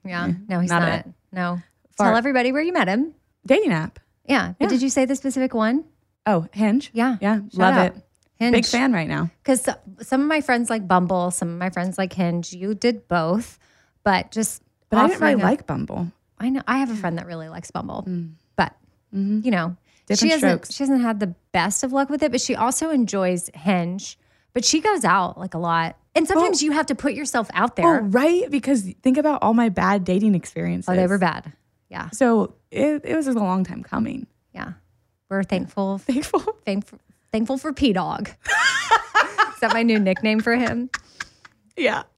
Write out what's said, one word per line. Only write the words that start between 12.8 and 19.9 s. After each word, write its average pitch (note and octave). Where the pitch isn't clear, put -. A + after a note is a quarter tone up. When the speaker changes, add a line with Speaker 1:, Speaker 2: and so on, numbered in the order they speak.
Speaker 1:
both, F3
but F#3+
just -
Speaker 2:
But G#3+
I C#4+
didn't F#4
really D4
Speaker 1:
offering G3+
up -
Speaker 2:
like C#4+
Bumble. -
Speaker 1:
I A#3
know. C4+
I B3
have C4+
a A3
friend F3+
that E3+
really D#3+
likes E3
Bumble, -
Speaker 2:
Mm. E3+
Speaker 1:
but E3+
Speaker 2:
Mm-hmm. G3+
Speaker 1:
you B3+
know, F3